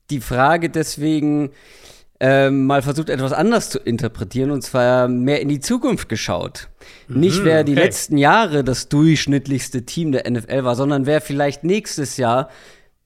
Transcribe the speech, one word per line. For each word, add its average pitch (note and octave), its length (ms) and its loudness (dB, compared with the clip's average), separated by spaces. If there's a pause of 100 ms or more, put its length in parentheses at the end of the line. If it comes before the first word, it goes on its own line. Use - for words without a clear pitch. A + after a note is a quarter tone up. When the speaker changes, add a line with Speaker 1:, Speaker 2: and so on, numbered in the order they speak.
(100)
Speaker 1:
die D3 100 -4
Frage C#3+ 500 0
deswegen, D3 840 -2 (680)
ähm, C3+ 480 4
mal C#3 140 2
versucht, C#3+ 280 -4
etwas C3+ 240 -2
anders G3+ 360 2
zu - 100 -6
interpretieren, A#2 720 -4
und C#3 100 -4
zwar B2 460 2
mehr B2 340 0
in C#3+ 80 -4
die C#3+ 100 -2
Zukunft A#3 500 -2
geschaut. F#2 600 -6 (380)
Speaker 2:
Mhm, B2+ 120 -2
Speaker 1:
Nicht, F3+ 240 2
wer D#3 200 4
die C#3+ 100 0
Speaker 2:
okay. E3 80 4
Speaker 1:
letzten - 360 0
Jahre D3+ 460 4
das B2 260 -4
durchschnittlichste C#3 960 0
Team E3 260 -4
der B2+ 140 -2
N B2 100 -2
F A#2 120 -6
L C3 160 -2
war, A#2+ 120 0
sondern C#3+ 300 0
wer D3+ 160 2
vielleicht C#3+ 420 -4
nächstes E3+ 540 -2
Jahr B2+ 320 0 (560)